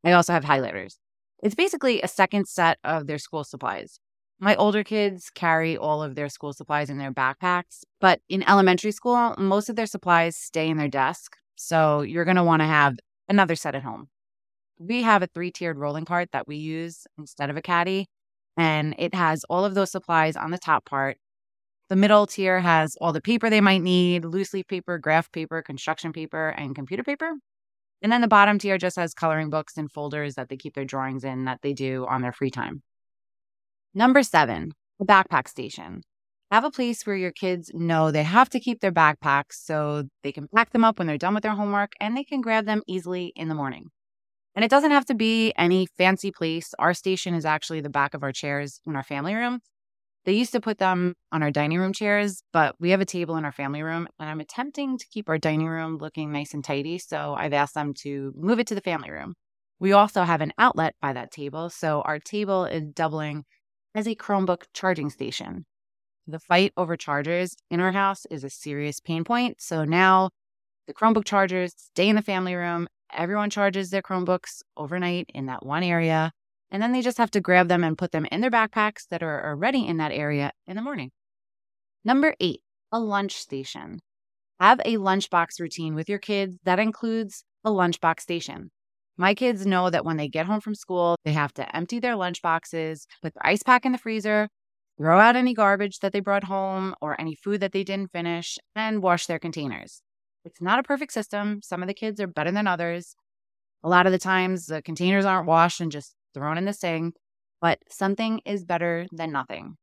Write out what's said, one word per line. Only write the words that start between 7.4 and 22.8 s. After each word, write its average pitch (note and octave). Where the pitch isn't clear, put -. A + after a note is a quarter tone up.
but F#3
in F#3+
elementary F#3+
school, A#3+
most G3
of A3+
their A3
supplies E3+
stay D#3+
in D#3
their D3
desk, C3+
so D#3
you're D#3
gonna F#3
wanna D#3
have C#3+
another F#3
set D3
at C3+
home. C#3
We A3+
have G#3
a E3+
three-tiered F3
rolling D3
cart F3
that C#3
we D3
use D#3+
instead D3
of D3
a E3
caddy, F#3
and D#3
it E3+
has D#3+
all F3+
of G3
those F#3+
supplies D#3+
on D#3
the -
top -
part. C3+
The F#3+
middle G#3
tier F#3
has D#3+